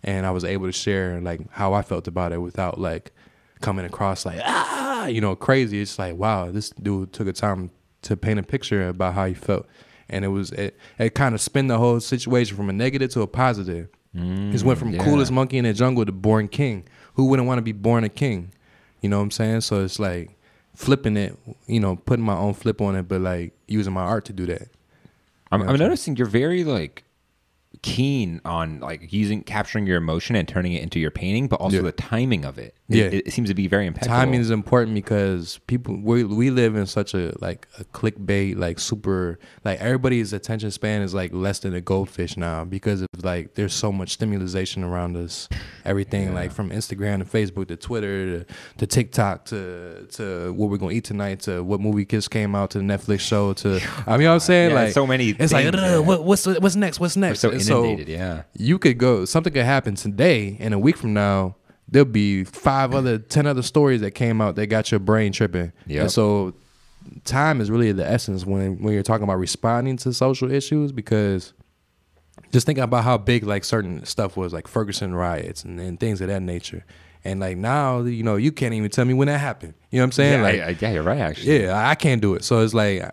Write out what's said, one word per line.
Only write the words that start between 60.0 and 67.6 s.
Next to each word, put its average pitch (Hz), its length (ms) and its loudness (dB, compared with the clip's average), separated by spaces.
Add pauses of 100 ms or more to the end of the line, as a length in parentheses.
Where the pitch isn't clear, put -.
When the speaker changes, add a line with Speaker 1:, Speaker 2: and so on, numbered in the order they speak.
Speaker 1:
and 107 120 -2
a 101 60 2
week 123 180 4
from 110 180 -2
now, 98 420 2 (320)
there'll 143 160 8
be 104 400 2
five 135 500 0
other, 127 240 0
ten 143 280 0
other 135 160 0
stories 135 380 2
that 101 100 -2
came 113 300 0
out 98 160 2
that 107 100 0
got 107 240 0
your 110 80 2
brain 104 340 4
tripping. 87 400 0 (140)
Speaker 2:
Yep. 76 160 -2
Speaker 1:
And 85 80 0
so 104 440 2 (680)
time 143 360 2